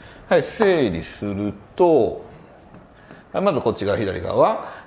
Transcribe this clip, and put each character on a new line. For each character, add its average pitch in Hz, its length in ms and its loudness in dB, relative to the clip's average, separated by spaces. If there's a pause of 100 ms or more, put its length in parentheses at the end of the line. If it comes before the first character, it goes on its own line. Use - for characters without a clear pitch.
(280)
は 185 80 4
い、 147 60 4
整 170 480 2
理 82 140 -6
す - 200 -12
る 101 300 -4 (220)
と、 156 480 2 (1080)
は - 80 -2
い、 185 40 -2
ま 202 80 2
ず 131 80 0
こ 117 100 0
っ 98 40 0
ち - 100 -8
側、 98 120 0
左 92 240 -4
側 92 160 -4
は、 190 360 2 (140)